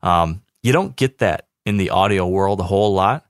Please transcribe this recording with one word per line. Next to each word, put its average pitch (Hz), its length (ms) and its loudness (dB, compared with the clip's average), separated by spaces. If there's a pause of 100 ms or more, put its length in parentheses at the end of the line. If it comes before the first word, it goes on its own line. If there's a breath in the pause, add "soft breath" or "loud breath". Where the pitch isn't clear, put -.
Um, 85 400 0 (200)
you 120 100 2
don't 175 220 0
get - 240 -4
that 90 280 -2 (180)
in 104 140 -2
the 92 120 0
audio 95 360 0
world 98 340 0
a 87 40 -2
whole 98 280 0
lot. 98 380 0